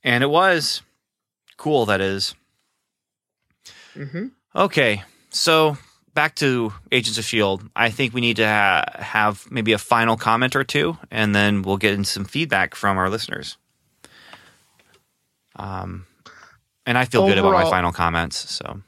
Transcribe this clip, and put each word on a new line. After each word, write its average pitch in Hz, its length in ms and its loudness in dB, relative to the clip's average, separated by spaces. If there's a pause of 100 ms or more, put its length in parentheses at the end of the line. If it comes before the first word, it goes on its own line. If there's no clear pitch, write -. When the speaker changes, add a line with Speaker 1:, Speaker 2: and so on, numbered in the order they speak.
Speaker 1:
And 123 220 2
it 143 60 0
was 170 520 2 (720)
cool, 143 300 0
that 98 140 2
is. 98 340 -2 (1600)
Speaker 2:
Mm-hmm. 160 320 -10 (280)
Speaker 1:
Okay, 131 460 2 (280)
so 160 460 2 (380)
back 151 220 0
to 123 360 0 (180)
Agents 117 280 0
of 110 60 -6
shield. 101 520 0
I 113 140 2
think 120 240 -4
we 127 80 -2
need 120 140 0
to 110 100 2
ha-, 101 380 2 (180)
have 107 480 -2
maybe 113 220 0
a 104 60 2
final 113 380 2
comment 117 400 0
or 135 80 0
two, 156 320 -2 (140)
and 107 240 0
then 104 280 2
we'll 95 140 -2
get 101 180 2
in 101 100 -2
some 98 200 -6
feedback 101 500 -2
from 98 240 -2
our 92 120 0
listeners. - 480 -8 (2000)
Um, 95 500 -10 (800)
and 123 100 0
I 127 80 4
feel 127 220 2
good 196 100 4
about 190 140 4
my 185 80 4
Speaker 2:
Overall 165 120 2
Speaker 1:
final 87 220 0
comments, 85 580 -2
so. - 380 -10